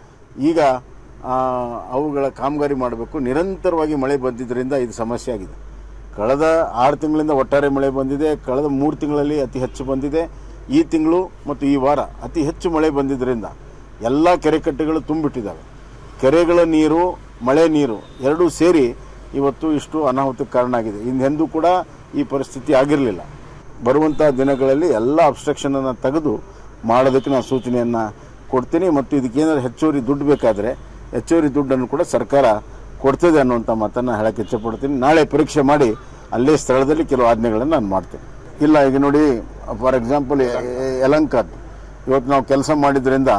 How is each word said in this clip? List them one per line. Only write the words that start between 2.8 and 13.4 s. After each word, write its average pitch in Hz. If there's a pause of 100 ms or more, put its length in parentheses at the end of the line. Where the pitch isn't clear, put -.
ನಿರಂತರವಾಗಿ 156
ಮಳೆ 139
ಬಂದಿದ್ದರಿಂದ 127
ಇದು 123
ಸಮಸ್ಯೆ 117
ಆಗಿದೆ. - (480)
ಕಳೆದ 156
ಆರು 135
ತಿಂಗಳಿಂದ 156
ಒಟ್ಟಾರೆ 139
ಮಳೆ 139
ಬಂದಿದೆ. 139
ಕಳೆದ 135
ಮೂರು 143
ತಿಂಗಳಲ್ಲಿ 147
ಅತಿ 127
ಹೆಚ್ಚು 127
ಬಂದಿದೆ. 139 (220)
ಈ 151
ತಿಂಗಳು 165 (180)
ಮತ್ತು 139
ಈ 139
ವಾರ 135
ಅತಿ 120
ಹೆಚ್ಚು 165
ಮಳೆ 156
ಬಂದಿದ್ದರಿಂದ 127 (560)